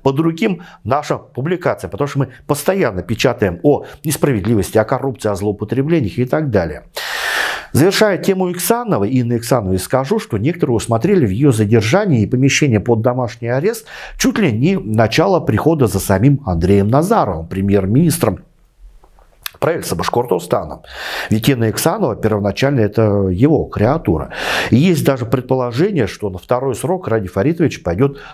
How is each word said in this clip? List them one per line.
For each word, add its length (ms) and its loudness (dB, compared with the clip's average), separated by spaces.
по 80 2
другим 520 -2
нашим 380 -2
публикациям, 600 -4
потому 160 -4
что 100 -6
мы 100 0
постоянно 540 0
печатаем 600 0
о 220 2
несправедливости, 760 0
о 80 4
коррупции, 440 -4
о 80 -2
злоупотреблениях 800 -2
и 60 0
так 260 -2
далее. 360 -2
Завершая 440 2
тему 340 0
Иксановой, 680 0
Инны 160 0
Иксановой, 420 0
скажу, 400 -2
что 200 -4
некоторые 380 0
усмотрели 500 2
в 40 0
ее 220 4
задержании 720 2
и 40 2
помещении 520 2
под 240 2
домашний 460 -2
арест 380 -2
чуть 220 0
ли 120 4
не 280 2
начало 640 2
прихода 460 2
за 120 0
самим 480 2
Андреем 420 2
Назаровым, 600 0
премьер-министром 960 2
правительства 380 -2
Башкортостана. 880 -2
Ведь 220 2
Инна 180 2
Иксанова 480 0
первоначально 640 0
это 480 2
его 360 2
креатура. 640 0
И 60 6
есть 280 4
даже 220 0
предположение, 800 0
что 240 -6
на 80 -8
второй 380 -2
срок 320 -4
Ради 200 0
Фаритович 540 0
пойдет 360 0